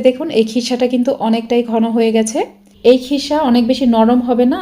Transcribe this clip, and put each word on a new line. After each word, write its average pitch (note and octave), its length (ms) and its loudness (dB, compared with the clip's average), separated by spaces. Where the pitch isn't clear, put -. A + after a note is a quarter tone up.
দেখুন C4 180 -2
এই A3+ 120 4
খিসাটা B3 380 -4
কিন্তু B3 220 0
অনেকটাই A3+ 440 -2
ঘন A3 140 0
হয়ে A3+ 200 0
গেছে। A3 240 -2
এই B3+ 220 6
খিসা C#4+ 300 -4
অনেক A#3+ 220 2
বেশি C4 140 0
নরম A#3 340 4
হবে B3 240 2
না, F4+ 100 -2